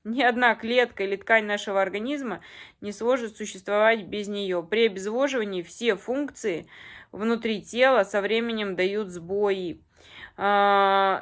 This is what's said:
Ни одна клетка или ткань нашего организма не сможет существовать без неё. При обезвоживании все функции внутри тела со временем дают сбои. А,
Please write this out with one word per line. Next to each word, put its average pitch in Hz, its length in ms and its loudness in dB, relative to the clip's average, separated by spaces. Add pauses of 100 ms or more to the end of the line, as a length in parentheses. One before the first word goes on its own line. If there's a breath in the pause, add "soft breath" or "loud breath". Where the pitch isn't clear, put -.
Ни 233 180 -2
одна 240 340 4
клетка 233 480 0
или 196 120 -2
ткань 214 300 2
нашего 208 360 -2
организма 214 600 -4 (400 loud breath)
не 208 100 -6
сможет 233 460 -2
существовать 208 640 0
без 202 240 -8
неё. 196 360 -4
При 220 240 2
обезвоживании 214 760 -2
все 214 340 -2
функции 233 720 -6 (440 loud breath)
внутри 220 500 -2
тела 247 420 4
со 202 180 -2
временем 214 540 -2
дают 196 340 -2
сбои. 180 720 -4 (560 loud breath)
А, 196 880 4